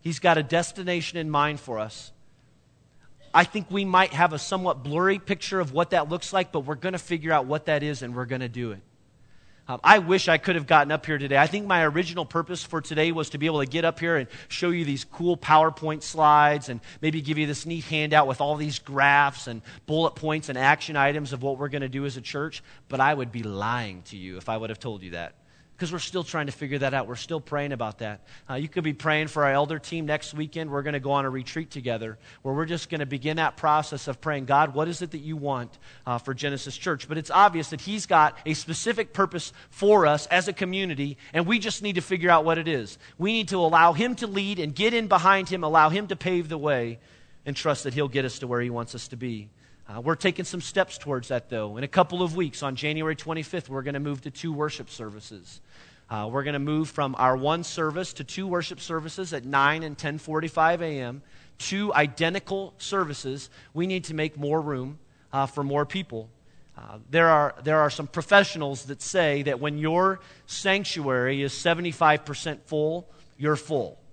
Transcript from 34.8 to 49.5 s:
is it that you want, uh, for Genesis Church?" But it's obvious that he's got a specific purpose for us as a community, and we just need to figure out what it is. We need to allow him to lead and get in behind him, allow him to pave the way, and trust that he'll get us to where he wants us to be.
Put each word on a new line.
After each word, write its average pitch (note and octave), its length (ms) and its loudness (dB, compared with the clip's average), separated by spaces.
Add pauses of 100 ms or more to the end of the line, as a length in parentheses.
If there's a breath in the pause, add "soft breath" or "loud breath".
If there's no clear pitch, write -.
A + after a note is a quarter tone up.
is E3+ 160 -6
it - 80 -10
that D#3+ 80 -10
you D#3 180 -8
want, C3+ 400 -6 (300 loud breath)
uh, A#2+ 100 -2
for C3 160 -6
Genesis C#3 420 -6
Church?" D#3 320 -4
But D#3 120 -4
it's - 100 -10
obvious E3+ 400 6
that - 120 -8
he's G3+ 260 -6
got D#3 360 6
a D#3 120 -2
specific A3 580 -4
purpose F3+ 400 -2 (160 loud breath)
for G3+ 380 6
us D3 240 4
as F3+ 160 4
a G3+ 60 -6
community, F3+ 600 -4 (160 loud breath)
and E3 140 2
we A3 140 2
just G3+ 240 -6
need G3+ 100 -2
to F3 80 0
figure F3 300 2
out D#3+ 120 8
what E3 140 2
it D#3+ 100 -4
is. B2+ 300 -4 (220 loud breath)
We G3 120 0
need A3 180 -2
to F#3+ 100 0
allow E3 340 8
him A#3 220 0
to A#3+ 100 -6
lead G3 320 -2
and D3+ 160 -4
get G#3+ 220 2
in A3+ 120 0
behind F#3+ 400 4
him, F3 160 -4
allow D#3 260 8
him G3 180 -2
to F#3 80 -4
pave F3 340 -2
the E3 80 -6
way, B2 400 0 (480 soft breath)
and C#3+ 100 -6
trust - 280 -2
that C3 100 -4
he'll C#3+ 140 0
get C3 180 -2
us A#2+ 140 -8
to C3 80 -10
where A#2+ 140 -2
he B2 100 -4
wants A#2 240 -8
us - 140 -14
to B2+ 60 -14
be. A2 360 -10 (380 soft breath)